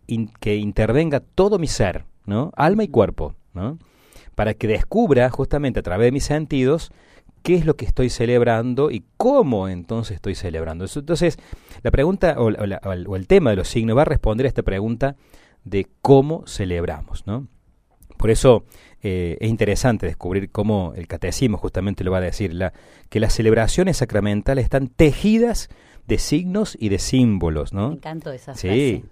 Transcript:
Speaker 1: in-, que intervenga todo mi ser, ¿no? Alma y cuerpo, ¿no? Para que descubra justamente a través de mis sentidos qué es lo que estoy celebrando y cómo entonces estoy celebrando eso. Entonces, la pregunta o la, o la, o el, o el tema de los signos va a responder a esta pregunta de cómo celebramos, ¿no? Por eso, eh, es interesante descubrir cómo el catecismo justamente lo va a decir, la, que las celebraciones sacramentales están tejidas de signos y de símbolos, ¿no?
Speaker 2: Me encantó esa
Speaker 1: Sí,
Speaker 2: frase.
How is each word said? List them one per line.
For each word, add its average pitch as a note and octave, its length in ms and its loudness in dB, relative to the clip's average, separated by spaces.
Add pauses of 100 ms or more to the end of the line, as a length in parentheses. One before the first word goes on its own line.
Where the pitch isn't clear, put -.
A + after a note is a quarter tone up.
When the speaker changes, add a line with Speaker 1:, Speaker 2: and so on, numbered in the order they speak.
Speaker 1:
in-, A2+ 240 -4 (100)
que G#2 160 -2
intervenga A2+ 640 0
todo G3+ 380 0
mi D#3+ 80 -4
ser, F2 380 -2 (220)
¿no? A2+ 300 -2
Alma G3+ 280 2
y E3 40 -4
cuerpo, F2+ 460 0 (200)
¿no? A#2 240 -6 (560)
Para G#2+ 200 0
que A2 140 -2
descubra B2+ 640 4
justamente C3+ 500 -2
a - 20 -2
través G2 240 0
de B2+ 60 2
mis C#3 120 -2
sentidos D3 680 0 (520)
qué F3 120 2
es E3+ 100 2
lo D#3 120 2
que - 80 -10
estoy B2 260 2
celebrando A#2+ 800 2
y G2 140 -8 (120)
cómo D3 520 2
entonces G2+ 480 -6
estoy F#2+ 180 -6
celebrando E2 500 -8
eso. C#3+ 160 -8
Entonces, D#3+ 380 0 (440)
la A#2 80 -2
pregunta E3+ 480 2
o A#2 120 2
la, - 120 -4
o G#2 40 -4
la, F#2+ 180 -6
o G2 80 -4
el, F2+ 140 -8
o G2 100 -6
el F#2 100 -8
tema F3+ 240 6
de G2+ 60 2
los F2+ 120 -2
signos A2+ 280 0
va C#3+ 60 6
a D#3+ 40 2
responder B2 400 2
a - 20 0
esta A#2+ 140 -2
pregunta A2+ 520 -2 (500)
de F#2+ 220 -4 (160)
cómo C#3 440 4
celebramos, F2 800 -6
¿no? A#2 200 -6 (680)
Por G#2+ 140 2
eso, A2+ 340 6 (380)
eh, F2+ 380 -4
es A2 80 -2
interesante G#2+ 580 0
descubrir F#2+ 440 -6
cómo G2+ 460 -2
el E2+ 100 -10
catecismo F#2 500 -2
justamente F#2+ 460 -4
lo F#2 80 -4
va F#2 80 0
a F#2 40 -2
decir, F2+ 300 -4
la, F2+ 200 -4 (360)
que A2 120 -2
las G#2+ 120 4
celebraciones A2+ 640 2
sacramentales G#2 680 0
están C3+ 240 0
tejidas G#3+ 800 2 (400)
de - 100 0
signos F3+ 600 -2
y G#2+ 80 -2
de G2 100 0
símbolos, F2 760 2
¿no? G2+ 180 -4
Speaker 2:
Me E2+ 60 -8
encantó D#3 360 -12
esa C3 240 -16
Speaker 1:
Sí, - 120 -8
Speaker 2:
frase. A2+ 440 0